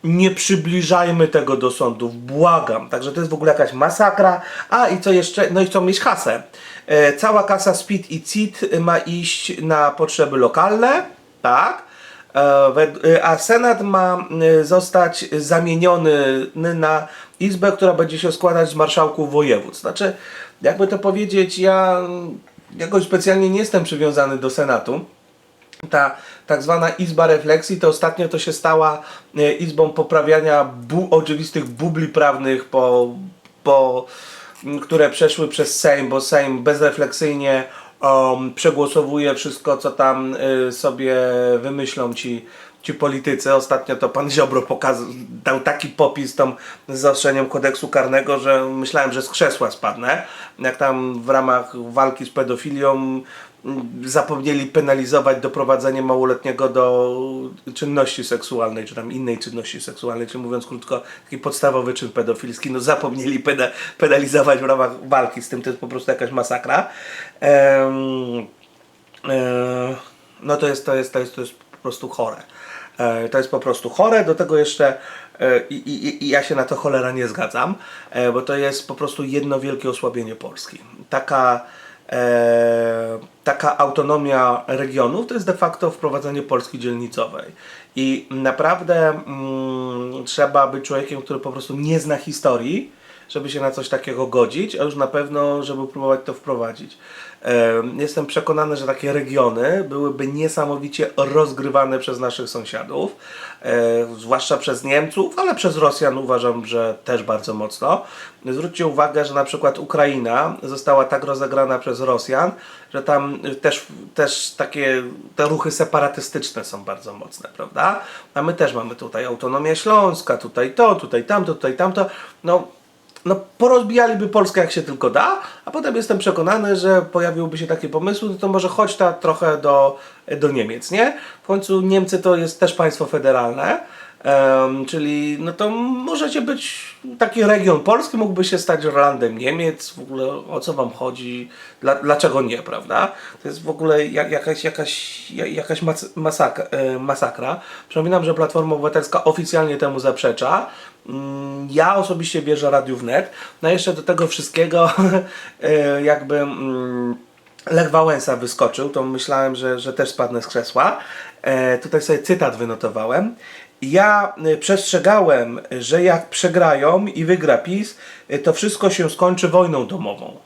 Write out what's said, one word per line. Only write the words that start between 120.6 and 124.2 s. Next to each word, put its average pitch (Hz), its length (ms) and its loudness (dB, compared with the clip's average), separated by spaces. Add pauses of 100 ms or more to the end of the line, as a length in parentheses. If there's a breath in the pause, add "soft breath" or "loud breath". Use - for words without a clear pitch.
to, 226 220 6
tutaj 117 280 -2
tamto, 175 320 0
tutaj 131 200 -4
tamto. 185 300 0 (380 loud breath)
No, 175 240 2 (580)
no 175 140 2 (180)
porozbijaliby 233 720 4